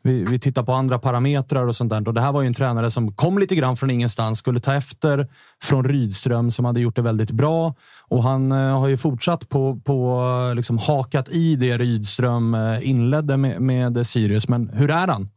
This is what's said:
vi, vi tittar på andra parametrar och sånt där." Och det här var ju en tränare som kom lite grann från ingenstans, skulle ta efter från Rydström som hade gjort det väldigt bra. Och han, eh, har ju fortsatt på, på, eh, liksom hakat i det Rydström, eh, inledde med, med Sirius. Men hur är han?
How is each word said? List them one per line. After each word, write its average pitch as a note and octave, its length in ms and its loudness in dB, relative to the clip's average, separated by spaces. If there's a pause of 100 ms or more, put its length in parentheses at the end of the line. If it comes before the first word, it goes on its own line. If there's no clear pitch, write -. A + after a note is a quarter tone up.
vi, B2+ 220 2
vi A#2+ 160 0
tittar C3 240 -2
på B2+ 100 -2
andra C3 260 0
parametrar C3 680 0
och A#2 80 -2
sånt A#2 140 -2
där." G#2+ 180 -2
Och A#2 60 -2
det A#2 80 0
här C#3 100 2
var C#3+ 100 0
ju C3 60 0
en A#2+ 60 0
tränare A#2 380 0
som G#2+ 220 -2
kom F3+ 260 2
lite F#3+ 160 2
grann B2+ 220 0
från C3+ 120 -2
ingenstans, A#2 500 -2
skulle A#2+ 200 -2
ta C3+ 140 -2
efter C#3+ 540 0 (360)
från C3 220 2
Rydström A#2+ 680 0
som B2 140 -2
hade A#2+ 140 0
gjort A#2+ 160 0
det B2 60 0
väldigt A2 300 0
bra. D#3+ 440 0 (340)
Och B2 140 2
han, C3+ 280 2
eh, C3+ 280 2
har C3+ 80 2
ju C3+ 100 2
fortsatt D#3+ 520 -2
på, C3+ 360 0
på, B2 360 0 (280)
eh, A#2+ 60 -2
liksom A#2 220 -2
hakat C3+ 520 -2
i E3 260 2
det B2 220 0
Rydström, A#2 760 0
eh, A2+ 360 -2
inledde C3+ 480 2
med, B2 240 0
med B2 460 0
Sirius. G#2+ 400 0
Men A#2+ 220 0
hur C#3 220 2
är F3 160 0
han? G2+ 300 -2